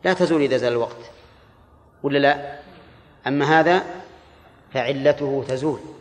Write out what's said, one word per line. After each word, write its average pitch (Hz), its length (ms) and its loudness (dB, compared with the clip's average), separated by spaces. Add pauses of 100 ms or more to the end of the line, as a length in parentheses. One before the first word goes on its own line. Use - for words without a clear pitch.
لا 190 100 2
تزول 165 280 2
إذا 131 160 2
زال 120 160 0
الوقت، - 380 -6 (920)
ولا 139 140 0
لا؟ 143 420 0 (680)
أما 143 320 4
هذا 175 240 4 (880)
فعلته 139 760 0
تزول 131 320 -4 (220)